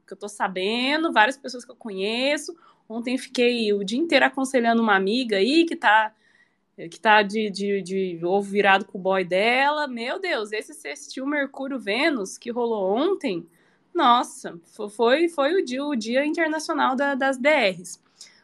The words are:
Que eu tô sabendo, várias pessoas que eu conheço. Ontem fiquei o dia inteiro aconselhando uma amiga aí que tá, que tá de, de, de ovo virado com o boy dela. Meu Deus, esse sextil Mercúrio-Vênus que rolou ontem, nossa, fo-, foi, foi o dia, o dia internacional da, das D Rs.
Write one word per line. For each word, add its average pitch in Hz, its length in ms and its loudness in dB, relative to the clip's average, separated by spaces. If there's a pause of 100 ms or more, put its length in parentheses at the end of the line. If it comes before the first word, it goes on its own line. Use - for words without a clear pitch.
Que - 80 -18
eu - 40 -18
tô 208 100 -12
sabendo, 240 840 -2
várias 233 240 4
pessoas 247 260 -12
que - 80 -20
eu - 40 -18
conheço. 240 840 -4 (320)
Ontem 240 280 -4
fiquei 240 540 0
o 202 120 0
dia 220 160 -4
inteiro 302 260 2
aconselhando 247 560 0
uma 214 140 4
amiga 208 420 0
aí 269 280 4
que 330 100 -6
tá, 220 360 4 (640)
que - 240 -16
tá 214 220 6
de, 208 280 0
de, 196 320 -2
de 185 420 -4
ovo 196 260 0
virado 196 340 4
com - 140 -14
o 190 40 -10
boy 190 220 0
dela. 254 640 0
Meu 254 320 -6
Deus, 269 320 -4
esse 226 220 -8
sextil 285 520 -12
Mercúrio-Vênus 269 1120 -4
que 240 140 -12
rolou 220 460 -2
ontem, 277 500 -2 (460)
nossa, 240 640 2 (160)
fo-, 208 140 -8
foi, 262 400 2
foi 294 240 0
o 381 100 2
dia, 262 220 -6
o 294 100 -2
dia 240 300 0
internacional 311 720 0
da, 285 200 0
das 269 220 0
D 262 100 0 (220)
Rs. - 320 -12 (420)